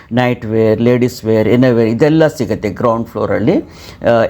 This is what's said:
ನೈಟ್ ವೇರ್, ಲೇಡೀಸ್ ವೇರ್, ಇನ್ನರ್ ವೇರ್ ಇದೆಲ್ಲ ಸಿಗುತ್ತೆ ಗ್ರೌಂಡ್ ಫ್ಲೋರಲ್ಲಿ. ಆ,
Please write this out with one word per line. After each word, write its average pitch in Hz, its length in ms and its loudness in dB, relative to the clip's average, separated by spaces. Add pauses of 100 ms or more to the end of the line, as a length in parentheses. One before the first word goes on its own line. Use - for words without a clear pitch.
(120)
ನೈಟ್ 123 340 -2
ವೇರ್, 110 360 0
ಲೇಡೀಸ್ 123 440 0
ವೇರ್, 110 220 2
ಇನ್ನರ್ 123 260 2
ವೇರ್ 113 160 2
ಇದೆಲ್ಲ 151 380 2
ಸಿಗುತ್ತೆ 107 420 -4
ಗ್ರೌಂಡ್ 113 380 -2
ಫ್ಲೋರಲ್ಲಿ. 107 540 -2
ಆ, - 680 -2